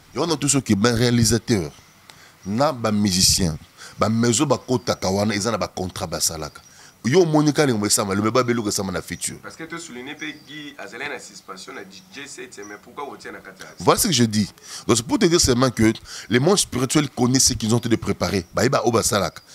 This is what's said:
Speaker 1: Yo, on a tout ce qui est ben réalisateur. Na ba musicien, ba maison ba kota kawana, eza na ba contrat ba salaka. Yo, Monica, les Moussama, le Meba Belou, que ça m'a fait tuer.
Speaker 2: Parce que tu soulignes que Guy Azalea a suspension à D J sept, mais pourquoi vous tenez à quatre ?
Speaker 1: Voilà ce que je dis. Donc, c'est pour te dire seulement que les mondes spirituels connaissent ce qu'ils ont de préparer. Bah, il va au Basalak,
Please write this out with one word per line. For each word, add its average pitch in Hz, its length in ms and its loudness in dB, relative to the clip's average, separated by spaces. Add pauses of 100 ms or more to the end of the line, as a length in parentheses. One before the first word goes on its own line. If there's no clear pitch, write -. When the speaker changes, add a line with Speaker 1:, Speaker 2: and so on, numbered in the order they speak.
(140)
Speaker 1:
Yo, 131 100 -2
on 170 60 -2
a 156 60 0
tout 139 120 -2
ce 135 100 2
qui 117 140 0
est 98 40 4
ben 117 180 0
réalisateur. 113 760 2 (720)
Na 127 280 0
ba 113 180 -2
musicien, 95 680 2 (420)
ba 104 100 2
maison 117 380 2
ba 120 120 2
kota 123 360 -2
kawana, 101 400 0
eza 104 160 -2
na 107 80 -2
ba 90 100 -4
contrat 92 380 -8
ba 80 140 -6
salaka. 78 400 -6 (420)
Yo, 160 220 4
Monica, 151 400 2
les 135 80 2
Moussama, 104 420 0
le 101 60 0
Meba 113 220 2
Belou, 120 200 0
que 101 80 -2
ça 101 120 -4
m'a 92 180 -4
fait 85 160 -10
tuer. - 260 -8
Speaker 2:
Parce - 140 -16
que 160 80 -14
tu 170 140 -12
soulignes 131 360 -14
que 151 120 -12
Guy 147 500 -14
Azalea 117 380 -12
a - 40 -10
suspension - 540 -18
à 110 100 -14
D 95 140 -20 (160)
J 139 160 -16
sept, - 400 -16
mais 104 140 -16
pourquoi 139 260 -14
vous 107 80 -14
tenez 101 220 -16
à - 20 -18
quatre ? 95 240 -20 (140)
Speaker 1:
Voilà 135 200 4
ce - 100 0
que 175 40 2
je 120 120 4
dis. 107 280 0 (340)
Donc, 113 120 4
c'est 117 80 -6
pour 269 120 0
te 208 60 2
dire 170 160 4
seulement 127 300 4
que 110 240 4 (340)
les 120 100 4
mondes 160 200 4
spirituels 135 500 0
connaissent 123 380 2
ce 135 80 2
qu'ils 110 200 0
ont 120 40 4
de 117 180 0
préparer. 95 480 -2 (100)
Bah, 95 120 2
il 131 40 2
va 120 140 0
au 120 80 2
Basalak, 98 460 0 (160)